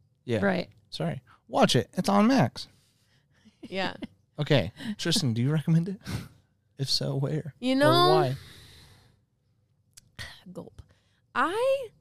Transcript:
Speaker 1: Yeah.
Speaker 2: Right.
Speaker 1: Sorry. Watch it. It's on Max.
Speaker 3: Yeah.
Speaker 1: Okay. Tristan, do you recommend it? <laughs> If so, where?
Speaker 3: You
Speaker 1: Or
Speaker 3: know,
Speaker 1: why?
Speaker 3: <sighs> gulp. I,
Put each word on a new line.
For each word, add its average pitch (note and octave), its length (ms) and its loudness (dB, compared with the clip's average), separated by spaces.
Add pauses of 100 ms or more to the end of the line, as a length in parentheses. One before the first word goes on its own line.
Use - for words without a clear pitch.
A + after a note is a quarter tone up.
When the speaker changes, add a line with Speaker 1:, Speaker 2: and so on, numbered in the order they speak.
(240)
Speaker 1:
Yeah. A2+ 220 -2
Speaker 2:
Right. F#2 240 -2 (200)
Speaker 1:
Sorry. D#3+ 320 -6 (280)
Watch A#3+ 260 2
it. A#2 180 0
It's - 160 -4
on G3+ 180 4
Max. A#3+ 400 0 (920)
Speaker 3:
Yeah. F#3+ 320 -6 (460)
Speaker 1:
Okay. C3 320 0 (260)
Tristan, D3 360 -2
do A#2+ 80 -2
you C3+ 100 0
recommend E3 380 0
it? G3 160 -8
<laughs> - 40 -12 (680)
If C3+ 100 -4
so, C#3 260 -2
where? C#3+ 440 -4
Speaker 3:
You B3+ 140 -2
Speaker 1:
Or C4+ 40 2
Speaker 3:
know, D4 140 6
Speaker 1:
why? F4+ 440 4 (1800)
Speaker 3:
<sighs> - 80 -12 (280)
gulp. - 280 -16 (520)
I, A#4 540 0 (140)